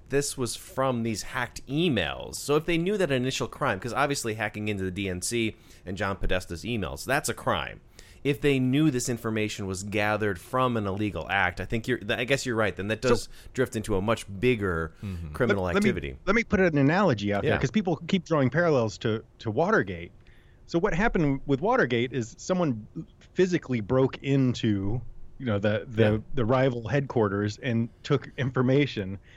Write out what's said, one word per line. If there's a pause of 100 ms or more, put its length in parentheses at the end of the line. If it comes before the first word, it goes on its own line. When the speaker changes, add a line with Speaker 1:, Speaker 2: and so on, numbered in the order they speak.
Speaker 1:
this
was
from
these
hacked
emails,
so
if
they
knew
that
initial
crime,
'cause
obviously
hacking
into
the
D
N
C (300)
and
John
Podesta's
emails,
that's
a
crime. (420)
If
they
knew
this
information
was
gathered
from
an
illegal
act,
I
think
you're,
th-,
I
guess
you're
right.
Then
that
Speaker 2:
So
Speaker 1:
does (240)
drift
into
a
much (140)
bigger (100)
Speaker 3:
Mm-hmm.
Speaker 1:
criminal
Speaker 2:
Let,
let
me,
Speaker 1:
activity.
Speaker 2:
let
me
put
an
analogy
out
there,
Speaker 1:
Yeah.
Speaker 2:
'cause
people (100)
keep
drawing
parallels
to, (160)
to
Watergate. (560)
So
what
happened
with
Watergate
is
someone (460)
physically
broke
into, (360)
you
know,
the,
the,
Speaker 1:
Yeah. (160)
Speaker 2:
the
rival
headquarters
and (120)
took
information. (180)